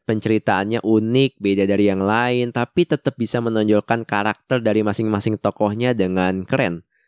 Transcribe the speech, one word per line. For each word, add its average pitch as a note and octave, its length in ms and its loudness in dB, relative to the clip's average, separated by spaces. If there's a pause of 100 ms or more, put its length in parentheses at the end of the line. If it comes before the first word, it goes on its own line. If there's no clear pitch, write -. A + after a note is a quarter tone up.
Penceritaannya G#2+ 800 0
unik, A2+ 560 2
beda G2 240 2
dari G2+ 240 2
yang F#2+ 160 0
lain, A#2+ 480 0
tapi B2 320 0
tetap - 320 -4
bisa A#2+ 240 -2
menonjolkan A2 640 0
karakter G#2+ 560 -2
dari G#2+ 240 0
masing-masing G#2+ 560 -2
tokohnya A2 560 -2
dengan F#2 480 -2
keren. G2 400 -2 (220)